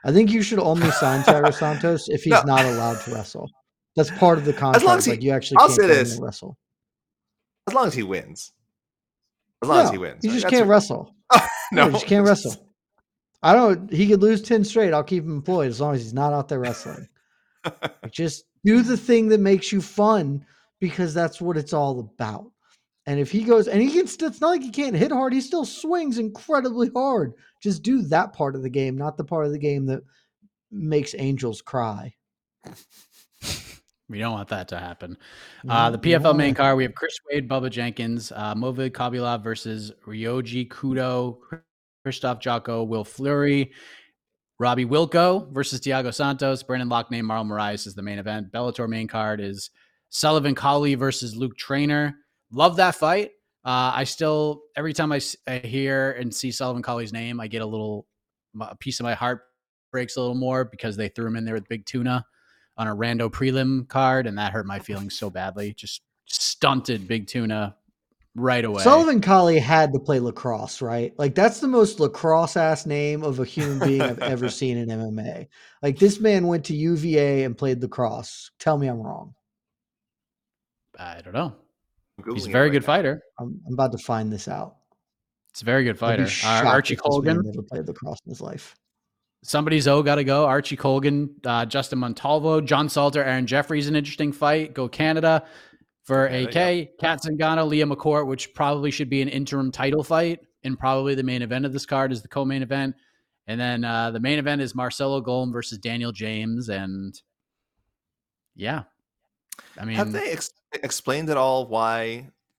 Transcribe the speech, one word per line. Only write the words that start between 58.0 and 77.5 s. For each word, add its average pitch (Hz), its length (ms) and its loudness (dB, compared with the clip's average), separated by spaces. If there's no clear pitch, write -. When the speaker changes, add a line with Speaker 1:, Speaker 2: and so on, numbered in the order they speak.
Speaker 3:
a 104 160 -12
piece - 240 -10
of 123 60 -6
my 117 80 -2
heart 120 300 -4
breaks 127 260 -6
a - 20 -6
little 123 160 -2
more 131 300 -2
because 110 320 -10
they 107 120 -4
threw 117 180 -6
him 110 100 -4
in 113 80 -6
there 113 80 -6
with 107 160 -8
Big 110 160 -8
Tuna 127 400 -4
on 110 120 -4
a 107 80 -4
rando 117 340 -2
prelim 131 580 -2
card, 131 400 0
and 101 120 -6
that 104 120 -2
hurt 107 140 -6
my 101 140 -8
feelings 98 380 -10
so 104 120 -8
badly. 95 440 -8
Just - 280 -14
stunted 123 800 -2
Big 110 200 -4
Tuna 107 480 -4
right 123 280 0
away. 104 200 -2
Speaker 1:
Sullivan 294 360 8
Cauley 180 400 6
had 147 320 4
to 131 80 -2
play 135 200 0
lacrosse, 117 600 -6
right? 120 380 -4
Like, 143 160 0
that's 226 240 4
the 285 80 -2
most 226 320 4
lacrosse-ass 160 840 2
name 147 360 -2
of 139 200 -4
a 127 40 0
human 143 340 -4
being 135 220 2
I've 127 180 -2
ever 123 300 -2
Speaker 2:
<laughs> - 0 -
Speaker 1:
seen 123 280 -4
in 117 120 -4
M 113 120 -6
M 110 180 -6
A. - 280 -12
Like, 143 160 -2
this 202 220 6
man 196 260 4
went 170 180 0
to 165 80 -6
U 156 220 0
V 156 240 2
A 139 240 2
and 123 140 -4